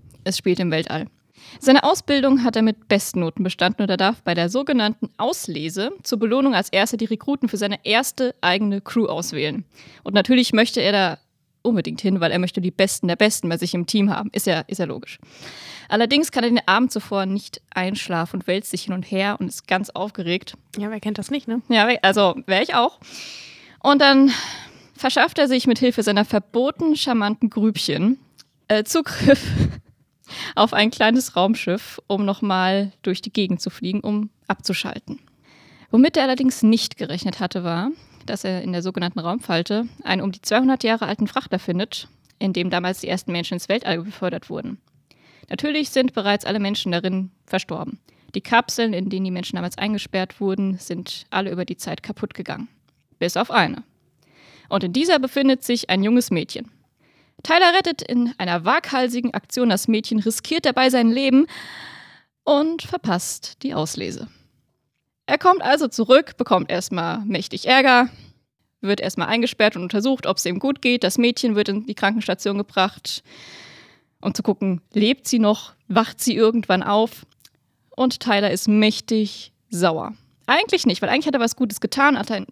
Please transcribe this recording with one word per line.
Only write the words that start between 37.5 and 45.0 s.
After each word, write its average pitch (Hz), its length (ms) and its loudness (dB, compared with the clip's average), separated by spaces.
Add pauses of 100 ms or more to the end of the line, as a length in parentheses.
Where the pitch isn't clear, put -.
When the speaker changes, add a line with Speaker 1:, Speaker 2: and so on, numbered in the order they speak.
Speaker 1:
war, 175 280 -4 (340)
dass 208 180 -8
er 185 200 -4
in 180 100 -6
der 170 100 -4
sogenannten 180 380 -6
Raumfalte 185 680 -2 (160)
einen 185 200 -2
um 196 100 -4
die - 100 -20
zweihundert 262 400 2
Jahre 226 240 0
alten 202 220 -2
Frachter - 320 -4
findet, - 480 -6 (320)
in 190 120 -2
dem 180 180 -2
damals 180 300 -2
die - 80 -8
ersten 180 220 -4
Menschen 170 240 -6
ins 175 140 -8
Weltall 190 340 -2
befördert 175 480 -8
wurden. 160 300 -10 (680)